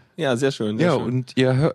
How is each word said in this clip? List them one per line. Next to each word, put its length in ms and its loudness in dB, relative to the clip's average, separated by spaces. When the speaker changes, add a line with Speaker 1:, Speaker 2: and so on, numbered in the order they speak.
Speaker 1:
ja, 200 0
sehr 160 0
schön, 260 -4
sehr 80 2
Speaker 2:
Ja, 80 2
Speaker 1:
schön. 80 0
Speaker 2:
und 320 -4
ihr 220 2
hör-, 180 0